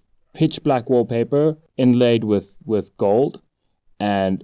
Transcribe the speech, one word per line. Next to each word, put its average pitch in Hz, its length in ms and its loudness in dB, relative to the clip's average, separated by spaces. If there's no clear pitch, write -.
pitch - 300 -2
black 131 260 -2
wallpaper 123 680 0
inlaid 120 460 2
with, 104 420 -2
with 104 320 -4
gold, 110 440 0
and 98 440 -2